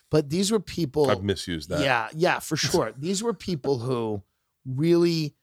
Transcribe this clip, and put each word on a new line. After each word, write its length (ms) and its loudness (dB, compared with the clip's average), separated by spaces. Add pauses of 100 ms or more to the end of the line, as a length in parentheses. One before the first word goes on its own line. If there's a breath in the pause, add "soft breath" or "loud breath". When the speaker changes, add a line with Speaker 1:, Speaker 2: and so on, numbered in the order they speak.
(100)
Speaker 1:
but 200 2
these 200 0
were 100 2
people. 500 0
Speaker 2:
I've 120 0
misused 460 -2
that. 120 -2
Speaker 1:
Yeah, 340 2
yeah, 240 2
for 180 -4
sure. 380 0
Speaker 2:
<laughs> 40 -18
Speaker 1:
These 240 -4
were 120 0
people 460 -2
who 420 -2 (420)
really 800 2